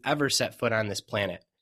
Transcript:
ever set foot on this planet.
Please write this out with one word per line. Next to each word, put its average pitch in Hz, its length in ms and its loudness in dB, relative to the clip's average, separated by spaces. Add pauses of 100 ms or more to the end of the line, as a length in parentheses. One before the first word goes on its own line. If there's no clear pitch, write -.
ever 143 240 2
set - 300 0
foot 117 140 2
on 110 160 2
this 98 120 -6
planet. 98 440 -4 (180)